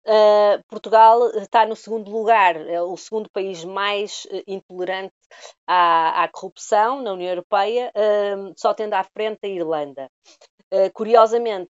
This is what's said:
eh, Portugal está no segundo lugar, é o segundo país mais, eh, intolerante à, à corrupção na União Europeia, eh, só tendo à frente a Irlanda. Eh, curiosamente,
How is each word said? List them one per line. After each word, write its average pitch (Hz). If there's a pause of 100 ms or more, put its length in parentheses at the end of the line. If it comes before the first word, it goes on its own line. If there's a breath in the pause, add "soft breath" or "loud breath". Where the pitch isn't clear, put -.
eh, 208
Portugal 226
está 214
no 214
segundo 214
lugar, 208
é 170
o 175
segundo 214
país 190
mais, 202
eh, 190
intolerante 185 (520 loud breath)
à, 170
à 165
corrupção 220
na 214
União 180
Europeia, 208
eh, 208 (220)
só 233
tendo 214
à 190
frente 214
a 208
Irlanda. 151 (640 soft breath)
Eh, 190
curiosamente, 220